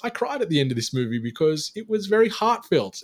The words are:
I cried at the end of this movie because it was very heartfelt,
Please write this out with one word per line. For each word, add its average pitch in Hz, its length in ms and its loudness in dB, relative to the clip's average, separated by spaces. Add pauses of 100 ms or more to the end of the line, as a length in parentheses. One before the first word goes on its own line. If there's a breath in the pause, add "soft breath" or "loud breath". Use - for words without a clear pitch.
I 240 60 -2
cried 254 320 -4
at 180 80 -4
the 151 100 2
end 135 100 2
of 123 60 -2
this 117 180 -6
movie 120 260 -2
because 151 560 -2
it 220 120 -10
was 214 200 -2
very 220 200 6
heartfelt, 220 760 0